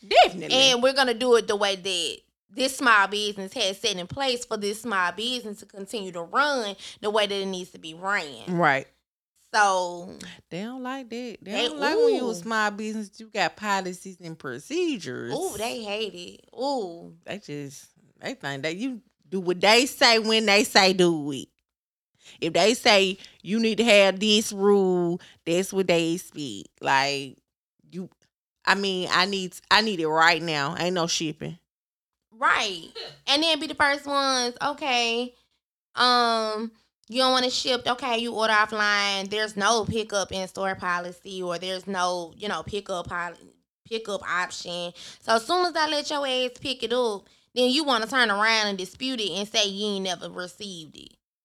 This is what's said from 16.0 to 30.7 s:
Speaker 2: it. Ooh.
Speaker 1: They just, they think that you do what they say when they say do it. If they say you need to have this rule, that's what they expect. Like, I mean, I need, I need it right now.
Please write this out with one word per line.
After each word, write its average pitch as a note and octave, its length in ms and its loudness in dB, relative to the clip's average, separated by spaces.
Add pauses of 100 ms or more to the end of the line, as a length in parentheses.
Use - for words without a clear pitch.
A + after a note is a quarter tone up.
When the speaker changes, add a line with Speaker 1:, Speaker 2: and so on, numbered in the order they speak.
Speaker 2:
it. F3 420 -20
Ooh. F3+ 580 -6 (100)
Speaker 1:
They G3 140 -10
just, C#3+ 480 -12 (340)
they B3+ 140 -8
think C#3 280 -8
that D#3+ 140 -4
you A#3+ 240 -6 (280)
do F#3+ 120 -4
what F3+ 200 -2
they A3+ 260 8
say A#3 340 4
when A3 260 2
they G3+ 160 6
say F#3+ 300 4
do E3+ 400 2
it. A2+ 160 -10 (920)
If E3 120 -2
they F#3 220 6
say G3 440 4 (240)
you G3+ 160 -2
need A3 200 2
to A3+ 60 4
have G3 360 8
this G#3+ 320 2
rule, F#3+ 680 4 (240)
that's F3 280 0
what F#3+ 160 0
they E3 240 4
expect. C#3 560 -10 (120)
Like, C#3 580 0 (1300)
I F#3+ 60 8
mean, F#3+ 340 -2
I F3+ 160 4
need, F#3+ 280 -4 (160)
I G#3 100 8
need G#3+ 180 0
it D#3+ 100 0
right D#3+ 320 4
now. D#3 380 -2